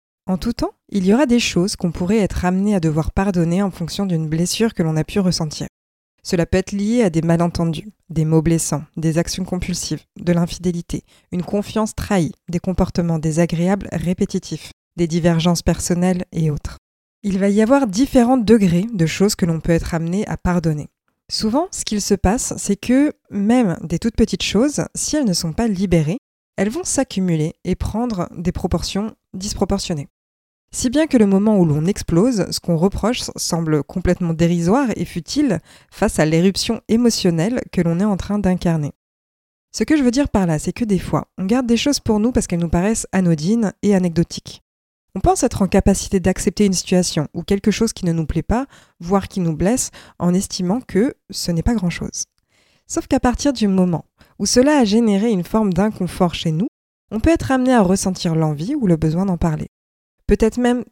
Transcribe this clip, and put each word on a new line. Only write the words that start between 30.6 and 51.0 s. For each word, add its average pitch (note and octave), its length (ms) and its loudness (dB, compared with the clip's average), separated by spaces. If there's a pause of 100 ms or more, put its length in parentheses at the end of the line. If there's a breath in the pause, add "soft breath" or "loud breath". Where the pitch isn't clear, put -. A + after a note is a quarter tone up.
Si B3 200 -2
bien D#4 160 2
que C4+ 100 2
le G#3+ 80 6
moment G3+ 320 2
où F3 80 6
l'on D3+ 220 0
explose, G3+ 640 0
ce - 80 -6
qu'on E3+ 180 -2
reproche G3+ 460 0 (120)
semble D#3+ 460 -2
complètement F3 540 -2
dérisoire F3 600 2
et F3 100 -4
futile G3 560 -2 (280 soft breath)
face - 300 -2
à D#3 80 4
l'éruption F3+ 600 2
émotionnelle A3 840 2
que F#3 100 -2
l'on E3+ 180 0
est G#3 60 2
en G3+ 120 0
train G3+ 200 -4
d'incarner. F3+ 540 0 (800)
Ce - 120 -4
que D4+ 140 2
je C#4 60 2
veux B3 80 4
dire C4 180 0
par F#3+ 160 2
là, D#3 140 0
c'est F3+ 120 -6
que A#3+ 140 -4
des G3 140 0
fois, - 280 -4 (120)
on F#3 60 -4
garde A#3+ 200 0
des A#3 100 2
choses C#4 240 0
pour G#3+ 200 0
nous A#3 120 0
parce A3 140 0
qu'elles E3+ 140 -2
nous E3+ 100 -2
paraissent F#3+ 420 0
anodines F#3 720 2
et G3+ 140 4
anecdotiques. E3+ 640 -2 (540)
On F#3+ 60 -6
pense - 200 2
être A3+ 220 2
en F#3 40 2
capacité G3 520 2
d'accepter F#3+ 480 0
une F#3+ 60 2
situation F3 600 0
ou F3 80 -8
quelque G3 300 0
chose A3 200 0
qui - 140 -8
ne E3+ 80 0
nous E3 140 -2
plaît - 160 -2
pas, A#3 240 -2 (320 soft breath)
voire F#3 280 -2
qui - 120 -8
nous E3 160 0
blesse, F#3+ 340 0 (300 loud breath)
en F3 160 2
estimant F#3+ 460 -2
que F#3+ 340 -2 (160)